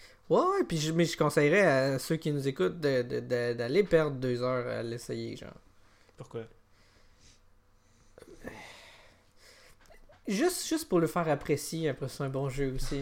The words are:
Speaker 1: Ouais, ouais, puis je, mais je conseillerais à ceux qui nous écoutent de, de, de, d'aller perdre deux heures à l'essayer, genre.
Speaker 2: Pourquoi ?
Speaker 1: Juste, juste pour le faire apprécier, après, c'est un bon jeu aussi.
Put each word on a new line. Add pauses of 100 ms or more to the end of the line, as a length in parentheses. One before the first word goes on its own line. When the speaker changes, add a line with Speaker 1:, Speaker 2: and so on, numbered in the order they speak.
(300)
Speaker 1:
Ouais,
ouais,
puis
je,
mais
je
conseillerais
à
ceux
qui
nous
écoutent
de,
de,
de,
d'aller
perdre
deux
heures
à
l'essayer,
genre. (640)
Speaker 2:
Pourquoi ? (3750)
Speaker 1:
Juste,
juste
pour
le
faire
apprécier,
après,
c'est
un
bon
jeu
aussi.